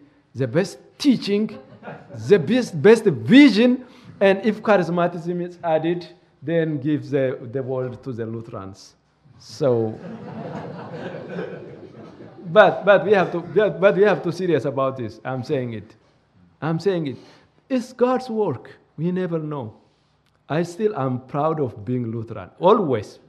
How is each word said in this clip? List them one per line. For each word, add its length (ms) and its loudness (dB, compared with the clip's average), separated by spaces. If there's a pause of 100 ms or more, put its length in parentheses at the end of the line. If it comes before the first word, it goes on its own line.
(360)
the 120 -2
best 300 -2 (200)
teaching, 600 0 (680)
the 120 8
best, 420 -2
best 240 8
vision. 800 6 (340)
And 260 4
if 160 0
charismatism 840 0
is 160 -18
added, 440 0 (340)
then 380 -2
give 300 -2
the, 300 0 (120)
the 120 -4
world 400 -6
to 100 -10
the 120 -8
Lutherans. 680 -12 (440)
So, 600 -2
<laughs> 0 - (2500)
but, 380 4
but 200 6
we 80 2
have 180 2
to, 80 -6
but 560 2
we 80 4
have 200 2
to 80 -4
serious 340 -2
about 320 -4
this. 280 -10
I'm 180 -8
saying 300 -6
it. 220 -16 (680)
I'm 180 -2
saying 280 -2
it. 100 -8 (520)
It's 240 -4
God's 360 0
work. 420 -4 (260)
We 140 -4
never 280 -4
know. 360 -8 (720)
I 160 -2
still 340 -4
am 240 -2
proud 380 -2
of 240 -6
being 280 -4
Lutheran. 480 -10
Always. 680 2